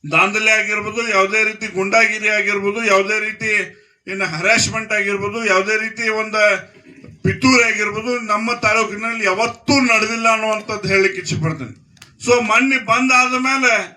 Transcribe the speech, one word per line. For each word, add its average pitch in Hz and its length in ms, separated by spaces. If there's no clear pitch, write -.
ದಾಂಧಲೆ 202 560
ಆಗಿರ್ಬೋದು, 214 420
ಯಾವುದೇ 196 340
ರೀತಿ 214 180
ಗುಂಡಾಗಿರಿ 214 600
ಆಗಿರ್ಬೋದು, 202 420
ಯಾವುದೇ 196 260
ರೀತಿ 214 240
ಇನ್ನು 196 220
ಹರಾಸ್ಮೆಂಟ್ 220 680
ಆಗಿರ್ಬೋದು, 202 400
ಯಾವುದೇ 190 320
ರೀತಿ 220 220
ಒಂದು 220 220
ಪಿತೂರಿ 240 440
ಆಗಿರ್ಬೋದು 214 440
ನಮ್ಮ 220 180
ತಾಲೂಕಿನಲ್ಲಿ 220 640
ಯಾವತ್ತೂ 220 460
ನಡೆದಿಲ್ಲ 226 440
ಅನ್ನುವಂಥದ್ದು 214 580
ಹೇಳಲಿಕ್ಕೆ 185 300
ಇಚ್ಛೆ 156 200
ಪಡ್ತೇನೆ. 135 320
So 240 80
ಮೊನ್ನೆ 269 280
ಬಂದ್ 254 320
ಆದ 254 140
ಮೇಲೆ 262 260